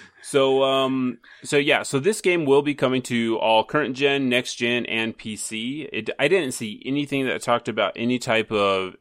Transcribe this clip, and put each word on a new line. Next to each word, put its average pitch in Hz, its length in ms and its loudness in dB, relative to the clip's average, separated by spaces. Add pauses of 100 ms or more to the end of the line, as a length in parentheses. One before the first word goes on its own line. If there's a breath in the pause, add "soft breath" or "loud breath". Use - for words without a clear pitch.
(220 loud breath)
So, 135 420 2
um, 131 540 0 (260 loud breath)
so 147 140 2
yeah, 143 240 4
so 139 160 -4
this 190 240 0
game 175 240 2
will 139 160 6
be 143 140 -2
coming 131 280 0
to 117 360 -2
all 110 260 4
current 135 300 -2
gen, 139 340 2
next 123 260 0
gen, 120 300 -2
and 113 320 -4
P 107 180 -10
C. 123 560 -8
It, 110 280 -6
I 143 80 2
didn't 165 240 0
see 107 340 -10
anything 139 400 -2
that 95 160 -2
talked 120 260 0
about 107 280 0
any 123 240 0
type 113 320 0
of 98 500 0